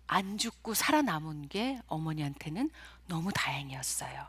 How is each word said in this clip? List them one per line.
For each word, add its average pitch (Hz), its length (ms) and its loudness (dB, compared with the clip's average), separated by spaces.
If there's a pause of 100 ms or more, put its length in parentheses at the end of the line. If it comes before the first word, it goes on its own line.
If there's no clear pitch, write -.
안 190 320 2
죽고 226 340 -2
살아남은 160 760 4
게 240 380 0
어머니한테는 156 840 -2 (360)
너무 170 240 0
다행이었어요. 135 960 -4